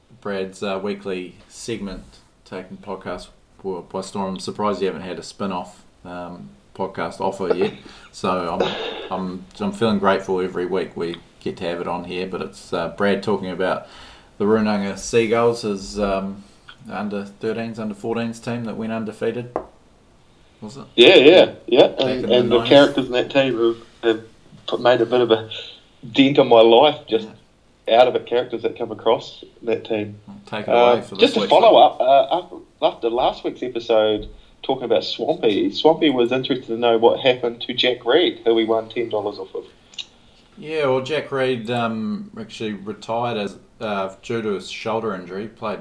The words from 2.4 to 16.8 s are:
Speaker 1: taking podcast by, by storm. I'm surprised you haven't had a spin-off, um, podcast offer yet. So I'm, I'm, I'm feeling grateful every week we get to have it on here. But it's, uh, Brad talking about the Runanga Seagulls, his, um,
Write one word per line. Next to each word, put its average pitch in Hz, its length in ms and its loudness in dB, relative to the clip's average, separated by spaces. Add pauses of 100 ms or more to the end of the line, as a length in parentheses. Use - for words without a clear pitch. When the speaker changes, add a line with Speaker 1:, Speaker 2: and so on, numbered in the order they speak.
Speaker 1:
taking 92 320 -14
podcast 92 520 -12 (360)
by, 92 160 -6
by 95 200 -10
storm. 95 340 -6
I'm 92 60 -10
surprised 101 400 -4
you 98 60 0
haven't 87 160 -4
had 90 160 -10
a 82 40 -12
spin-off, 92 600 -10 (200)
um, 90 460 -14 (240)
podcast 87 460 -6
offer 95 360 -2
yet. 92 160 -2 (400)
So - 160 -6 (320)
I'm, - 520 -6
I'm, 92 320 -8 (160)
I'm 98 120 -2
feeling 107 260 2
grateful 95 420 0
every 90 260 -4
week 87 300 -4
we 85 200 -6 (240)
get - 180 -8
to 95 60 -8
have 87 160 -4
it 87 80 -6
on 87 160 -6
here. 90 220 -6
But 90 160 -6
it's, - 300 -16
uh, 85 180 -2
Brad 101 320 0
talking 92 280 -2
about 90 360 -4 (520)
the 104 60 -2
Runanga 104 540 0
Seagulls, 117 640 0
his, 101 360 -6
um, 98 460 -4 (440)